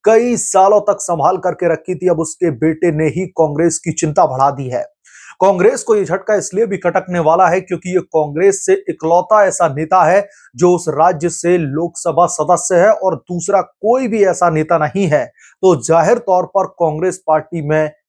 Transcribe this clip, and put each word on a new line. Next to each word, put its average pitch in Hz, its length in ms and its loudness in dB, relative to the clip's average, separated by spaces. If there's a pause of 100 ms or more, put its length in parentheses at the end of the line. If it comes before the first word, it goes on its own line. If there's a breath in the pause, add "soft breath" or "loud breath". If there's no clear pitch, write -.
कई 233 320 2
सालों 196 460 2
तक 202 180 -2
संभाल 170 360 0
करके 175 360 -2
रखी 160 220 -6
थी, 180 140 -4
अब 165 120 0
उसके 165 360 -4
बेटे 160 360 -2
ने 156 180 -2
ही 180 220 -6
कांग्रेस 160 460 -2
की 165 140 -6
चिंता 160 340 0
बढ़ा 135 240 0
दी 131 180 -8
है। 123 140 -6 (580 loud breath)
कांग्रेस 196 420 2
को 233 120 0
यह 208 100 0
झटका 190 300 -4
इसलिए 202 320 -2
भी 196 120 -6
खटकने 180 420 -2
वाला 165 280 4
है 180 120 0
क्योंकि 180 340 -8
ये 180 60 2 (100)
कांग्रेस 160 560 0
से 196 220 0
इकलौता 180 560 2
ऐसा 180 260 0
नेता 160 340 0
है 196 240 2 (280 loud breath)
जो 175 180 4
उस 175 160 -4
राज्य 160 400 0
से 175 280 0
लोकसभा 165 760 -2
सदस्य 175 480 0
है 208 120 4
और 185 240 -2
दूसरा 180 440 -2
कोई 240 480 -2
भी 208 160 2
ऐसा 175 260 2
नेता 156 300 0
नहीं 180 260 -2
है। 143 200 0
तो - 560 0
जाहिर 165 380 2
तौर 185 280 0
पर 185 300 -4
कांग्रेस 170 480 -2
पार्टी 156 420 -2
में 156 220 0 (180)